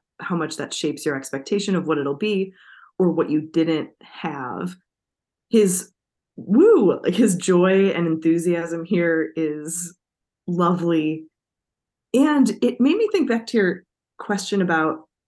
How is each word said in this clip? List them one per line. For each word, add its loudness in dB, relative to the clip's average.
how -4
much -6
that -10
shapes -6
your -2
expectation -4
of -2
what 0
it'll -4
be -2
or 2
what 0
you 0
didn't -2
have. -10
His, 2
woo, 4
like, 0
his 2
joy 4
and -2
enthusiasm -2
here 0
is -6
lovely. 0
And 4
it 0
made 4
me 0
think 0
back -4
to -4
your 0
question -2
about -2